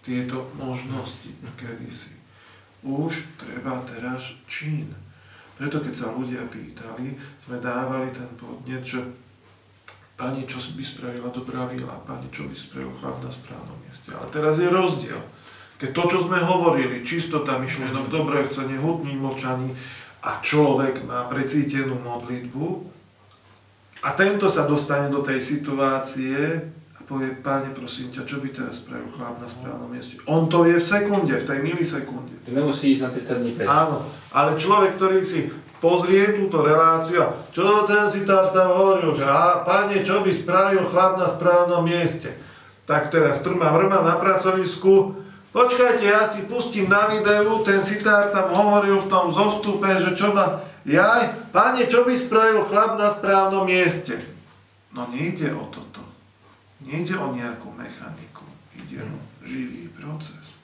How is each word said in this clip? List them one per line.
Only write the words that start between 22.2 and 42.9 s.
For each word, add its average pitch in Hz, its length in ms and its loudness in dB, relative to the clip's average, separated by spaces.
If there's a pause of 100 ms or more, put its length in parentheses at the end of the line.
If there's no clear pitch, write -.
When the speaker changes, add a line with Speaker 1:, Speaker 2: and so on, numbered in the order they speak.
Speaker 1:
a - 80 -2
tento 196 320 2
sa 151 160 2
dostane 143 480 0
do 139 160 -2
tej 135 160 -2
situácie 135 960 -2 (560)
a - 80 -20
povie: 131 320 -6
„Pane, 135 400 -4
prosím 123 400 -12
ťa, 131 80 -12
čo 139 160 -8
by 135 160 -8
teraz 123 280 -10
spravil 123 320 -14
chlap 120 280 -12
na 120 80 -14
správnom 120 400 -12
mieste?“ - 360 -14
On 160 200 2
to 170 200 4
vie 170 120 6
v 170 80 0
sekunde, 202 480 0
v - 120 -4
tej 139 160 -4
milisekunde. - 800 -6
Speaker 2:
Ty - 120 -14
nemusí 139 440 2
ísť 131 40 -2
na 127 120 -4
tridsať 120 240 -4
dní 120 160 -4
preč. - 160 -2
Speaker 1:
Áno, 151 320 2 (320)
ale 156 240 2
človek, 190 400 4
ktorý 190 240 4
si 156 300 -4 (260)
pozrie 180 560 4
túto 190 300 0
reláciu 160 580 4
a 127 80 0 (240)
čo 196 320 4
ten 208 240 4
Siddhartha 190 560 4
tam 180 80 4
hovoril, 185 400 4
že: 139 80 0
„Á, 170 400 4
pane, 196 400 2
čo 196 240 2
by 185 80 2
spravil 190 480 2
chlap 185 400 4
na 170 80 2
správnom 175 560 4
mieste?“ 170 480 -2 (480)
Tak 147 320 0